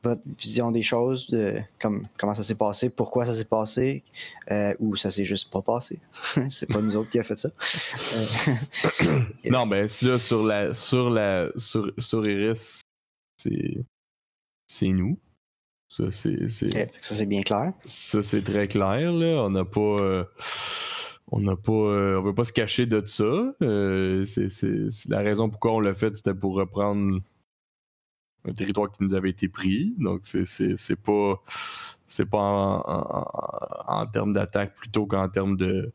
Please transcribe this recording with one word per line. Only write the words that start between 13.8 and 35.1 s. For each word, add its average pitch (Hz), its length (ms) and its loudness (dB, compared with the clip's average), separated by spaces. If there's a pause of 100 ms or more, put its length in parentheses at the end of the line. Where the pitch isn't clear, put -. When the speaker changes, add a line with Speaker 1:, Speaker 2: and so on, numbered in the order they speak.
Speaker 2:
c'est - 220 0
nous. 95 280 2 (720)
Ça, - 220 -2
c'est, - 380 -2
c'est 113 180 -4 (180)
Speaker 1:
Ok, 117 60 -10 (100)
ça, - 140 -2
c'est 107 120 0
bien 101 160 0
clair. 113 300 0 (120)
Speaker 2:
Ça, - 400 -2
c'est 101 180 0
très 101 240 0
clair, 104 460 0
là. 165 320 2
On 98 60 0
n'a 95 140 2
pas, 98 160 0
euh, 98 440 2 (1080)
on 107 100 0
n'a 95 160 2
pas, 104 160 0
euh, 101 460 2
on 95 40 0
veut 98 120 0
pas 117 100 2
se 117 80 -6
cacher 120 340 0
de 107 200 2
ça. 175 560 0
Euh, 98 640 2
c'est, 98 220 -2
c'est, 107 420 -2
c'est - 180 -6
la 107 120 2
raison 104 300 2
pourquoi 113 220 0
on 110 80 2
l'a 98 140 2
fait, 101 220 0
c'était 98 180 -2
pour 95 220 -2
reprendre 98 640 0 (1300)
un - 60 -6
territoire 101 400 -2
qui - 100 -4
nous 95 120 2
avait 95 160 2
été 90 180 -2
pris. 117 500 0
Donc, 95 260 0
c'est, 95 200 -2
c'est, 101 320 0
c'est - 260 -4
pas, 104 400 2 (640)
c'est - 220 0
pas 104 100 6
en, 101 420 2
en, - 420 -4
en, - 800 -6
en 107 40 -4
termes 107 280 -2
d'attaque 101 400 -2
plutôt 107 320 -2
qu'en 98 240 0